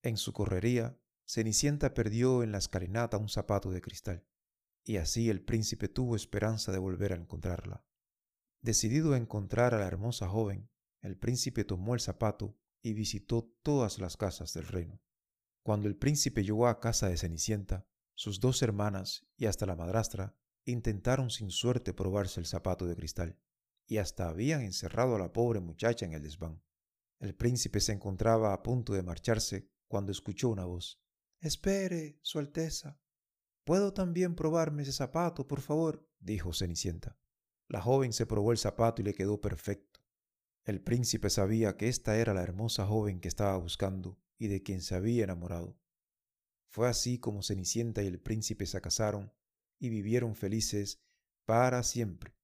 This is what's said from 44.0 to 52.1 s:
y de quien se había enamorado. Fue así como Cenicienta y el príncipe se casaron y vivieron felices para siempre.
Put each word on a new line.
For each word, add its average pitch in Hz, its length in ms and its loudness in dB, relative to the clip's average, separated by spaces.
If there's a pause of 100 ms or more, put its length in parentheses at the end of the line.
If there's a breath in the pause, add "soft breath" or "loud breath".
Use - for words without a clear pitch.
y 110 80 -2
de 98 140 0
quien 92 180 -4
se 92 160 -4
había 113 260 2
enamorado. 87 560 -6 (920)
Fue 117 180 2
así 123 300 0
como 101 240 -4
Cenicienta 104 600 0
y 101 40 0
el 90 120 -4
príncipe 107 480 -2
se 92 140 -4
casaron 104 520 0 (460)
y 127 120 -4
vivieron 110 440 0
felices 104 720 -2 (400)
para 123 380 4
siempre. - 600 -4